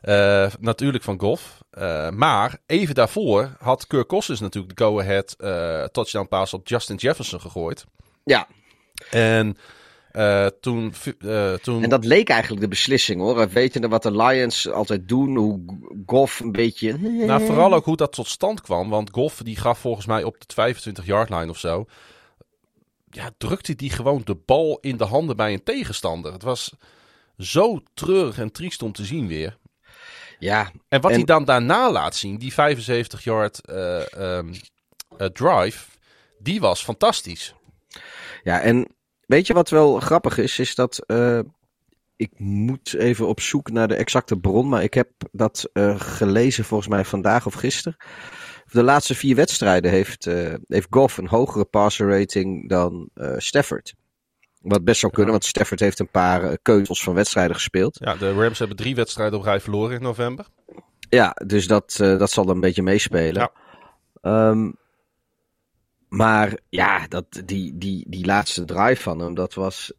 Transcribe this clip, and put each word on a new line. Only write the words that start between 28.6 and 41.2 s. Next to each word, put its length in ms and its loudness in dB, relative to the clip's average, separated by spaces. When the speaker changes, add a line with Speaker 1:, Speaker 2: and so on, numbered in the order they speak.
Speaker 1:
om 100 -6
te 140 -10
zien 220 -6
weer. 300 -8
Speaker 2:
Ja, 320 -2
Speaker 1:
En 140 2
wat 100 4
Speaker 2:
en 60 4
Speaker 1:
hij 80 4
dan 200 4
daarna 460 2
laat 240 -2
zien, 220 -8
die 160 -12
vijfenzeventig 680 -2
yard, 420 -2
eh, 480 -6
ehm, 160 -8
eh, 100 -4
drive, 580 0
die 200 -4
was 240 2
fantastisch. 720 -2
Speaker 2:
Ja, 180 0
en 260 2
weet 220 4
je 60 0
wat 160 4
wel 300 6
grappig 380 0
is, 220 -2
is 160 -2
dat, 300 -2
eh, 340 2